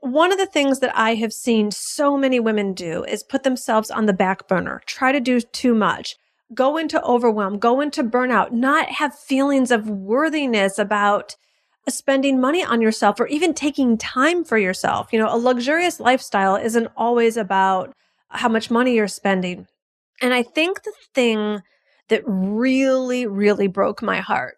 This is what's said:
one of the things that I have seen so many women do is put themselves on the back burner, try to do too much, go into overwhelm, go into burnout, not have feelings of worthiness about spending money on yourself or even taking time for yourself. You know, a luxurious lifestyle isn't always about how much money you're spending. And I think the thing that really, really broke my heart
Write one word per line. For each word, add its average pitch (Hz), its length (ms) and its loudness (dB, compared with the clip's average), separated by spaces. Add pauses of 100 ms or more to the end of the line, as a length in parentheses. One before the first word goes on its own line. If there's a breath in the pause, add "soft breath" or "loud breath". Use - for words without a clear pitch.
one 294 320 2
of 381 40 -2
the 381 80 0
things 277 340 0
that - 160 -2
I 226 200 2
have 220 160 -2
seen 214 400 0
so 285 460 -2
many 262 220 2
women 214 340 0
do 175 320 -6
is - 180 -6
put - 200 -6
themselves 247 460 0
on 220 160 -2
the 208 80 2
back 190 340 -2
burner, - 380 -2
try - 280 0
to 285 80 0
do 247 180 0
too 233 340 0
much, 196 440 0 (360)
go 262 220 0
into 320 280 -2
overwhelm, 214 540 0
go 240 220 2
into 294 240 -2
burnout, 247 480 0
not 269 380 2
have - 280 -4
feelings 269 540 0
of 220 180 0
worthiness 220 880 0
about 202 600 0 (500)
spending 269 520 0
money 269 240 2
on 233 180 0
yourself 220 380 2
or 240 80 0
even 302 260 0
taking 269 440 0
time 320 460 0
for 233 140 -2
yourself. - 560 -2
You 226 60 2
know, 220 140 0
a 233 40 0
luxurious 254 640 0
lifestyle 208 560 2
isn't 226 400 -2
always 233 400 2
about 190 560 0 (340)
how - 220 -2
much 226 200 -2
money 247 260 2
you're 214 120 2
spending. 185 600 -4 (540)
And 247 120 0
I 247 100 2
think 330 400 -2
the 415 100 -12 (220)
thing 214 460 0 (480)
that 220 160 0
really, 247 1000 0
really 202 420 2
broke 196 340 -2
my 196 180 -2
heart 185 380 -4